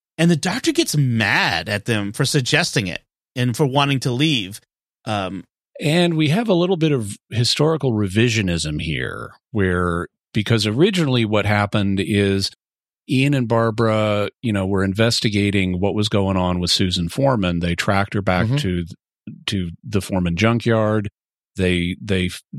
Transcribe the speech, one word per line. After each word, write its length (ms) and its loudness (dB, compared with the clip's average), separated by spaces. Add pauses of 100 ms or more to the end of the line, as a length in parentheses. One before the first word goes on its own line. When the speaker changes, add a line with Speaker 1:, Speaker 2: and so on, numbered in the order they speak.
(160)
Speaker 1:
And 140 4
the 60 4
Doctor 360 -2
gets 240 -2
mad 720 0
at 160 -4
them 280 -2
for 120 -2
suggesting 640 0
it 160 -8 (340)
and 180 0
for 120 0
wanting 340 0
to 120 -2
leave. 480 -2 (440)
Um, 400 -6 (360)
Speaker 2:
And 360 2
we 140 2
have 180 0
a 60 2
little 240 0
bit 140 2
of 240 -4 (120)
historical 640 0
revisionism 880 0
here, 520 -6 (200)
where, 560 0 (240)
because 340 0
originally 600 2
what 180 0
happened 580 2
is 480 0 (600)
Ian 240 2
and 120 0
Barbara, 840 0 (120)
you 120 -2
know, 120 0
were 180 0
investigating 960 0
what 140 0
was 140 0
going 300 0
on 220 0
with 100 -2
Susan 400 0
Foreman. 500 0
They 140 -2
tracked 400 0
her 80 -2
back 240 2
Speaker 3:
Mm-hmm. 100 0
Speaker 2:
to, 280 -2 (640)
to 240 -4 (140)
the 160 -2
Foreman 360 -2
junkyard. 720 0 (480)
They, 460 0
they, 280 -2 (280)